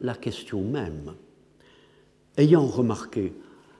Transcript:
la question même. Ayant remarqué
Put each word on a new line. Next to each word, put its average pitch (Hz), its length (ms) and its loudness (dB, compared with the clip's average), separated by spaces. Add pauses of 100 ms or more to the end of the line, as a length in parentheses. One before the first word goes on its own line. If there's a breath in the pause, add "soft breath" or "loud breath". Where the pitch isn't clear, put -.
la 123 140 -4
question - 480 -8
même. 85 520 -6 (1200 soft breath)
Ayant 151 300 6
remarqué 107 680 -2 (480 loud breath)